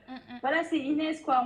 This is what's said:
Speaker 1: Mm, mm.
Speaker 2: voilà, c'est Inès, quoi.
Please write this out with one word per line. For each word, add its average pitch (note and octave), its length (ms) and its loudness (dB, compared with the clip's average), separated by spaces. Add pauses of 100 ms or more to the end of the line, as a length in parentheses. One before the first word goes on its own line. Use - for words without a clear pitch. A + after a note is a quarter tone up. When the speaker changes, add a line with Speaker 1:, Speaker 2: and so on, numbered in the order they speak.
Speaker 1:
Mm, B3+ 260 -14
mm. B3 80 -12
Speaker 2:
voilà, D#4 220 2
c'est D#4+ 140 0
Inès, D4+ 440 0
quoi. B3+ 240 4